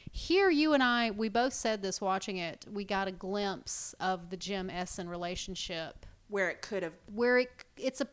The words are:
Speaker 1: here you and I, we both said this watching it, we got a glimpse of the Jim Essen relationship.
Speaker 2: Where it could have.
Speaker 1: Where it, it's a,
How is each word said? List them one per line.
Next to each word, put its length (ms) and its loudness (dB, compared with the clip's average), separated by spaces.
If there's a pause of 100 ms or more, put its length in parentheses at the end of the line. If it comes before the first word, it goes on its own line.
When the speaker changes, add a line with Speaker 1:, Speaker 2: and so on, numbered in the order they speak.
(120)
Speaker 1:
here 380 4
you 240 6
and 100 6
I, 280 4
we 180 0
both 240 2
said 280 -2
this 180 -2
watching 380 0
it, 340 -6
we 140 -4
got 220 0
a 40 -4
glimpse 880 -4
of 300 0
the 80 -8
Jim 320 -4
Essen 400 -6
relationship. 960 -6 (240)
Speaker 2:
Where 200 2
it 120 -6
could 220 -2
have. 100 -4 (200)
Speaker 1:
Where 260 6
it, 100 2 (280)
it's 240 -4
a, 120 0